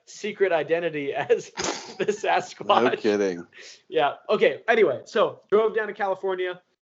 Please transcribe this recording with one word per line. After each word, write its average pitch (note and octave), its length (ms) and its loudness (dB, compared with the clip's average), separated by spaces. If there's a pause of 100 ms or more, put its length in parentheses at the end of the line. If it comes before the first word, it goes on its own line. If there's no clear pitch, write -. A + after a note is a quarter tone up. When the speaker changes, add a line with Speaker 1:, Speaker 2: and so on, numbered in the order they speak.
Speaker 1:
secret G3 460 -2
identity D#3 640 -2
<laughs> - 0 -
as - 360 0 (480)
the G3 80 -2
Sasquatch. G3 800 0
Speaker 2:
No B2+ 120 4
kidding. G2+ 500 0 (420)
Speaker 1:
Yeah. D3 260 0 (160)
Okay. F3+ 380 2
Anyway, F3+ 360 2
so F3 360 0 (100)
drove A3 240 2
down G#3+ 140 -2
to G3+ 60 -12
California. F#3 680 -4 (260)